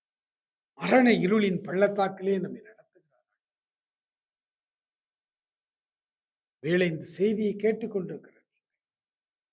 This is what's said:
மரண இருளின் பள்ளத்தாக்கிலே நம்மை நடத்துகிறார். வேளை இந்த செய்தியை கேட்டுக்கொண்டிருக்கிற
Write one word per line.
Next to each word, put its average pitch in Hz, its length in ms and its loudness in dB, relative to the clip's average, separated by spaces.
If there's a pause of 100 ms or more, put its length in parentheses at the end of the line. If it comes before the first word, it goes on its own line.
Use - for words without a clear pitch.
(720)
மரண 240 360 4
இருளின் 196 540 2
பள்ளத்தாக்கிலே 190 760 0
நம்மை - 220 -8
நடத்துகிறார். - 680 -20 (3250)
வேளை 175 300 0
இந்த 151 160 -8
செய்தியை 208 500 -2
கேட்டுக்கொண்டிருக்கிற 202 800 -6 (1160)